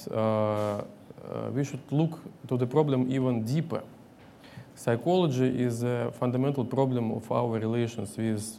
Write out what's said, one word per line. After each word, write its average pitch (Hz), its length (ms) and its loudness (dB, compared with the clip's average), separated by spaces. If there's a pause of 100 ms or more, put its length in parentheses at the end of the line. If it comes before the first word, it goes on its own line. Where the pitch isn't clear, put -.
(100)
uh, - 60 -4
uh, 107 1400 -2
we 135 100 0
should 139 200 -6 (100)
look 160 260 2 (300)
to 131 80 0
the 123 100 2
problem 131 460 2
even 127 320 2
deeper. 120 380 -2 (920)
Psychology 127 880 2
is 117 200 0
a 120 360 0
fundamental 127 460 0
problem 123 480 2
of 110 180 -6
our 120 300 0
relations 113 560 -2
with, 110 420 -2